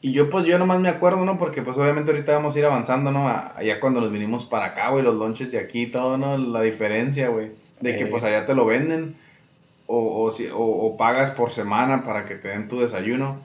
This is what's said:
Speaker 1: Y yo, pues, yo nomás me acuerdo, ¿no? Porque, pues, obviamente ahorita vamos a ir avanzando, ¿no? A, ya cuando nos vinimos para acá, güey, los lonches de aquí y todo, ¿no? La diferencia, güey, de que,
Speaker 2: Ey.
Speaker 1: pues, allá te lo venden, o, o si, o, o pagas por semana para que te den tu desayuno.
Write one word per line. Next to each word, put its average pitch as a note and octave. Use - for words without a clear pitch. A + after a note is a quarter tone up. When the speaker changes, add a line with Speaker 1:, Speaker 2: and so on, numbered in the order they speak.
Speaker 1:
Y C3+
yo, C#3+
pues, F#3
yo F3
nomás F#3
me F#3
acuerdo, F3+
¿no? F#3+
Porque, D3+
pues, B2+
obviamente D3
ahorita D3
vamos D3+
a D3
ir D3
avanzando, C3+
¿no? C#3
A, -
ya G#2
cuando B2+
nos G#2+
vinimos G#2+
para G#2
acá, G#2
güey, C3+
los A#2+
lonches A2
de A2+
aquí A#2+
y A#2+
todo, B2+
¿no? C#3
La A#2+
diferencia, A2+
güey, A2
de A#2+
que, G#2
Speaker 2:
Ey. G#2+
Speaker 1:
pues, A2+
allá G#2+
te C#3
lo A#2+
venden, D3+
o, A2
o A2
si, A2
o, D#2+
o A2
pagas B2+
por A#2+
semana B2
para G#2+
que G2+
te G2
den G#2
tu B2
desayuno. A#2+